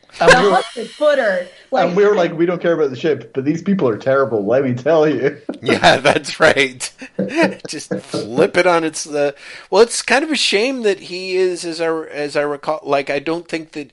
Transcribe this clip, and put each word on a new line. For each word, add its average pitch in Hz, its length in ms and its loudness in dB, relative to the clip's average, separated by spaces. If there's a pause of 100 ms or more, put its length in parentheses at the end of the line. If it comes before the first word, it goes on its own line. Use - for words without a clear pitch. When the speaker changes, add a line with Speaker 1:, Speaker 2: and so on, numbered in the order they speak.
(220)
Speaker 1:
And 170 100 6
Speaker 2:
The 254 80 8
Speaker 1:
we 202 100 4
were, 185 120 2
Speaker 2:
hundred 214 300 -10
footer. 240 560 0 (240)
Like, - 160 2
Speaker 1:
and 180 100 -2
we 202 80 6
were 208 100 4
like, 170 220 2
"We 170 80 2
don't 175 160 -2
care 170 120 2
about 151 180 0
the 127 40 -10
ship, 127 380 -4
but 135 100 -4
these 160 200 -2
people 190 260 2
are 104 80 0
terrible, 131 480 0
let 127 180 2
me 123 120 0
tell 156 340 2
you." 135 400 -2
<laughs> - 140 -12
Speaker 3:
Yeah, - 340 4
that's 139 420 -2
right. 139 540 2 (240)
<laughs> 269 500 -2
Just - 280 -10
flip 117 600 -2
it 180 120 2
on 170 160 2
its, 156 240 -6
uh, 143 240 -2 (400)
well, 196 100 6
it's - 220 2
kind 262 200 0
of 320 60 -6
a 285 60 -2
shame 240 480 -2
that 196 160 0
he 185 380 -8
is, 180 280 0
as 165 160 -6
I, 165 60 0 (160)
as 147 320 -6
I 147 80 0
recall, 147 400 -4
like, 139 260 -2
I 143 80 -2
don't 165 300 -6
think 160 240 -8
that 143 220 -12